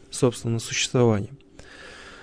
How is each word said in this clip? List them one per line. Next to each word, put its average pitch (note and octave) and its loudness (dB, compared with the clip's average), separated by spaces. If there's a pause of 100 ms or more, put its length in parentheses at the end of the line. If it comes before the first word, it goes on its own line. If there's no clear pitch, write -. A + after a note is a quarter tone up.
(100)
собственно, A#2 0
на A#2 -2
существование. A2+ 0 (920)